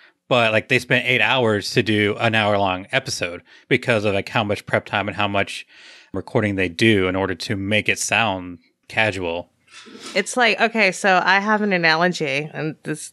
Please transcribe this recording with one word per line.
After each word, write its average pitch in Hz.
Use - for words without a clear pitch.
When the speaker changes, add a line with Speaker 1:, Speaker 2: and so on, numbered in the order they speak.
Speaker 1:
but, 117
like, 110
they 127
spent 123
eight 127
hours 110
to 123
do 104
an 113
hour 104
long 95
episode 87
because 120
of, 104
like, 98
how 117
much 101
prep -
time 101
and 92
how 104
much 101
recording 104
they 92
do 95
in 92
order 95
to 104
make 101
it 101
sound 95
casual. 92
Speaker 2:
It's 196
like, 233
okay, 220
so 185
I 190
have 208
an 208
analogy, 160
and 147
this, -